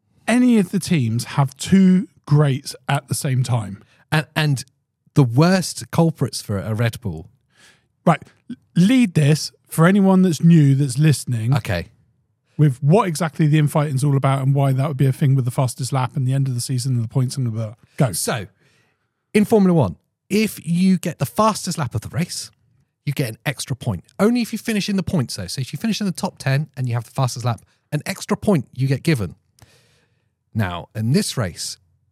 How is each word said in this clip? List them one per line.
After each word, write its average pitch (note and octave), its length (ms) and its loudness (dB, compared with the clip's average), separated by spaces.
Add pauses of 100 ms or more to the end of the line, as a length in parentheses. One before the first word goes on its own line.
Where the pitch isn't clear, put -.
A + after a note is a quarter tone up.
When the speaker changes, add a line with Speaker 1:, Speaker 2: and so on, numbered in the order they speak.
(300)
Speaker 1:
any B3 300 4
of F#3 120 0
the G3+ 80 -2
teams A#2+ 460 -2
have - 320 -2
two F#3+ 500 4 (180)
greats D3 520 0 (120)
at C#3+ 200 -2
the - 80 -4
same C3 260 -2
time? G#2+ 400 -4 (300)
Speaker 2:
And, D#3 240 -2
and D3+ 280 0 (500)
the D3 100 6
worst D#3 640 0
culprits D#3+ 500 0
for G2+ 200 -4
a F#2+ 120 -6
Red A2 280 -2
Bull. D#2+ 280 -10 (760)
Speaker 1:
Right, D#3 180 2 (260)
l-, B3 60 -12 (220)
lead G#3+ 380 4
this D3+ 360 2 (160)
for D#3+ 220 2
anyone F#3+ 340 6
that's F#3 180 2
new D3+ 360 6
that's C3+ 220 -2
listening. B2+ 580 0
Speaker 2:
Okay. F2+ 320 -4 (720)
Speaker 1:
With D3 240 2
what F#3 240 4
exactly E3 400 -2
the D3+ 120 4
infighting's D3 440 0
all C#3+ 140 2
about C3+ 240 0
and C3+ 140 0
why C#3 180 2
that C3+ 160 -2
would C#3 80 -6
be C#3 80 2
a C3 80 2
thing C3+ 220 2
with C3 100 0
the B2 60 -2
fastest B2+ 420 -4
lap B2+ 240 -4
and C3 100 -2
the B2+ 60 -2
end C3+ 160 -2
of B2+ 60 -6
the A#2+ 80 -4
season B2+ 320 -4
and A#2 100 -2
the A2+ 40 -8
points C3 280 -4
and C3 100 -4
the A2+ 40 -4
blah. A2 240 -8 (240)
Go. G#3+ 140 0
Speaker 2:
So, C#3+ 340 -6 (880)
in G#3+ 100 4
Formula F#3+ 300 4
One, G#2+ 220 2 (340)
if G#3 360 -2
you F#3 300 2
get E3 220 -6
the C#3+ 80 -2
fastest G#3+ 500 -2
lap C#3+ 180 -6
of A2+ 60 -4
the - 80 -16
race, - 420 -8 (540)
you D3 80 -4
get C3+ 160 -4
an A2 160 -12
extra C#3 320 -6
point. F#2 280 -6 (140)
Only A#3+ 220 2
if A#3 140 -6
you G#3+ 40 -8
finish G#3+ 300 -4
in G3+ 80 -2
the F#3+ 60 -2
points, C3+ 340 -4
though. F#2 120 -10
So - 120 -10
if - 140 -8
you C#3+ 40 -8
finish A3 220 -4
in G#3 60 -4
the F3+ 80 -4
top - 240 -8
ten C#3 400 -2
and B2+ 100 -4
you A#2 60 -4
have A#2 100 -4
the - 60 -20
fastest B2+ 340 -4
lap, A#2+ 160 -4 (320)
an D3+ 140 -4
extra G3 320 -6
point F3 340 0
you C3 160 -2
get C3+ 140 -2
given. G#2+ 320 -2 (1200)
Now, F2+ 400 -4
in A2 180 -2
this G3+ 240 -2
race, F#2+ 400 -8 (360)